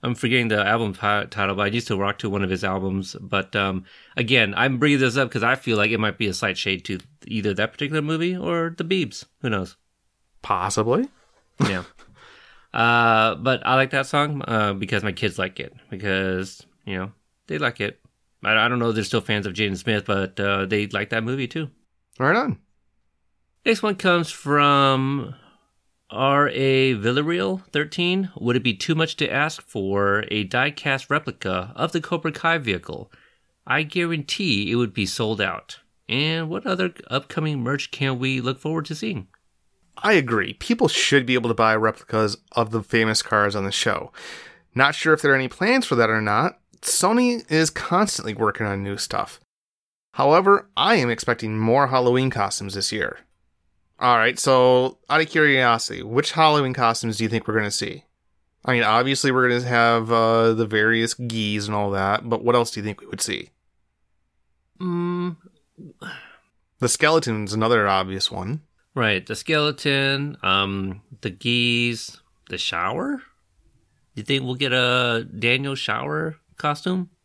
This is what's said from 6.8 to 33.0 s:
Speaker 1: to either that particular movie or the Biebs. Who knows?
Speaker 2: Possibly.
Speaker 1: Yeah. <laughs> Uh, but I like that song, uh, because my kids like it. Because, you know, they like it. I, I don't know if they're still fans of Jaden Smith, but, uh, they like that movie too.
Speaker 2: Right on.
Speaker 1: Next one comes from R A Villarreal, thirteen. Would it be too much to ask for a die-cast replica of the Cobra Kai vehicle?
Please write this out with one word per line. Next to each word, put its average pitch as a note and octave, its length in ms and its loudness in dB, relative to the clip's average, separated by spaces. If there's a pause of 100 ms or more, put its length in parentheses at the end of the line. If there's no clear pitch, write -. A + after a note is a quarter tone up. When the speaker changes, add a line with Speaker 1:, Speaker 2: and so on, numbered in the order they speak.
Speaker 1:
to F#2+ 120 -6 (280)
either G#2 280 -2
that G#2+ 180 -2
particular D3+ 300 -4
movie D#3+ 340 -4
or E3+ 400 -4
the F3+ 80 -6
Biebs. E3 400 -4 (180)
Who B2+ 80 -2
knows? F#2+ 260 -4 (680)
Speaker 2:
Possibly. A2 680 -2 (520)
Speaker 1:
Yeah. F#2+ 280 -2
<laughs> - 40 -20 (800)
Uh, A#2 600 4
but A#2+ 320 -2
I B2+ 80 2
like C3+ 160 2
that C3+ 160 -2
song, D3 420 0
uh, G#2+ 240 2
because G2 320 -2
my G2+ 80 -2
kids F#2 260 -4
like F#2 220 -6
it. - 140 -10 (160)
Because, F#2+ 760 -4 (220)
you G2 100 -8
know, F#2+ 160 -8 (340)
they D#3 120 -6
like B2+ 240 -4
it. - 180 -8 (420)
I, A2 140 2
I A2+ 120 4
don't B2 100 0
know A#2 100 2
if A2 60 0
they're G#2+ 100 -2
still A2+ 160 -2
fans G#2 260 -2
of F#2+ 60 -6
Jaden G2 240 -2
Smith, G#2 300 -2
but, F#2+ 340 -2
uh, G2 240 0
they G#2 220 -2
like G2+ 240 -6
that A2+ 120 -2
movie B2+ 240 -4
too. D3+ 220 -8 (500)
Speaker 2:
Right C#3+ 160 2
on. A#3 240 -2 (1080)
Speaker 1:
Next A3+ 160 2
one G#3 140 0
comes F3 340 2
from C#3 1040 2 (760)
R C#3 380 2
A C3+ 460 2
Villarreal, E3 680 -2 (100)
thirteen. F3 580 -2 (100)
Would A#2+ 160 0
it - 80 0
be A#2+ 80 2
too D#3 220 -2
much D#3+ 220 -2
to - 140 -2
ask D3+ 300 -2
for G2+ 680 0
a G#2 140 -2
die-cast C3+ 680 -2
replica G2 680 -4
of D#3+ 160 -2
the E3+ 80 -2
Cobra D#3+ 320 -4
Kai E3 240 -2
vehicle? A2+ 560 -6 (540)